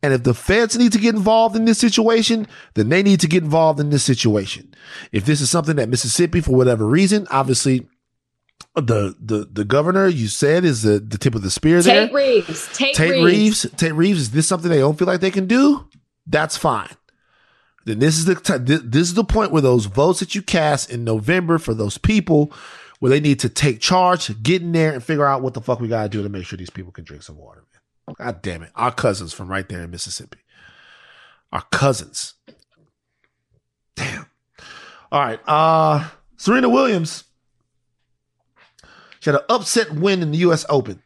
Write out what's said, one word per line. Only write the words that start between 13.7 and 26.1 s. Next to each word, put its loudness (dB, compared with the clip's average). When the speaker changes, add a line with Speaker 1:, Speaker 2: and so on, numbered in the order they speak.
Speaker 1:
Tate -2
Reeves. 2
Is -4
this 0
something -2
they 4
don't 2
feel 0
like -2
they 0
can -2
do? 2
That's -2
fine. -2
Then -6
this 4
is -2
the 2
t-, -2
th-, 2
this 0
is -4
the 2
point 0
where 2
those 4
votes 0
that -8
you -6
cast -2
in -8
November 0
for -6
those -6
people, 2
where 2
they 4
need 0
to -2
take -2
charge, 0
get 0
in -6
there, 2
and -10
figure 0
out 0
what -4
the -12
fuck -2
we -6
gotta -2